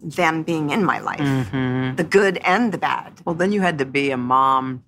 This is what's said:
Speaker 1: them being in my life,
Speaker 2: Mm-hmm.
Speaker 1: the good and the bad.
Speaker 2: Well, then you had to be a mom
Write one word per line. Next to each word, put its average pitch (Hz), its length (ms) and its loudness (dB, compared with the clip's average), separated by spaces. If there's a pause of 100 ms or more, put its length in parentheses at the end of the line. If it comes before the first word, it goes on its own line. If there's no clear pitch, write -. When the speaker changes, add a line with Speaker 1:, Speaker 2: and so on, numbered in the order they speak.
Speaker 1:
them 160 400 0
being 156 260 0
in 190 160 2
my 117 140 0
life, 104 220 -6
Speaker 2:
Mm-hmm. 131 760 -2
Speaker 1:
the 170 80 -2
good 190 400 2
and 208 280 2
the 170 40 -6
bad. - 380 -4 (100)
Speaker 2:
Well, 170 100 -4
then 175 180 0
you 208 100 0
had 175 160 0
to 135 80 0
be 139 240 0
a 131 80 -2
mom 131 680 2